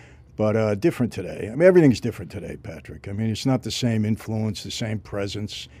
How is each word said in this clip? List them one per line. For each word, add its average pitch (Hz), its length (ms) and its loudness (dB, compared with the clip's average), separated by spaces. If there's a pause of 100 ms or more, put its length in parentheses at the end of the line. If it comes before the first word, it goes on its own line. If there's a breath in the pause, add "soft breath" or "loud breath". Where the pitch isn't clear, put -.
(360 soft breath)
But, 107 200 2
uh, 107 180 2
different 110 360 0
today. 87 400 -10
I 117 60 -10
mean, 165 100 6
everything's 165 340 8
different 101 300 -6
today, 82 320 -10
Patrick. - 460 -14
I 101 40 -8
mean, 110 180 -2
it's 107 160 -4
not 131 160 2
the 110 100 -8
same 113 320 0
influence, 110 580 -2
the 110 80 -12
same 110 280 -6
presence 104 680 -8 (120)